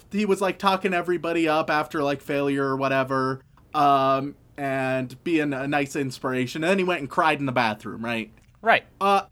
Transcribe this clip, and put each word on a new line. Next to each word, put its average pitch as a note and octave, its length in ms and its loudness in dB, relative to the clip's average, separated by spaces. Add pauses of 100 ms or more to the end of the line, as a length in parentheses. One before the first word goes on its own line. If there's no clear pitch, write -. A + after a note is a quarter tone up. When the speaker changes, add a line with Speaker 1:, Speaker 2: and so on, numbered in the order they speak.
(120)
Speaker 1:
he G#3 140 0
was, F#3+ 140 2
like, F#3 200 -2
talking F#3+ 340 0
everybody E3+ 540 0
up D#3+ 240 2
after, D3+ 320 0
like, C#3 180 -2
failure C#3+ 420 -2
or C3+ 140 -2
whatever, C3+ 640 0 (320)
um, C#3 640 2 (200)
and C3 680 -4
being D3+ 280 0
a C3+ 160 -4
nice C#3+ 280 -2
inspiration. C3 680 -4
And E3 80 0
then G3 60 2
he F#3 60 0
went F3+ 160 0
and C#3 100 -8
cried D#3 300 2
in C#3 80 -2
the B2+ 60 -4
bathroom, A2 520 -2
right? A2+ 260 -4 (300)
Speaker 2:
Right. G#3+ 220 4 (180)
Speaker 1:
Uh, G3 200 4 (100)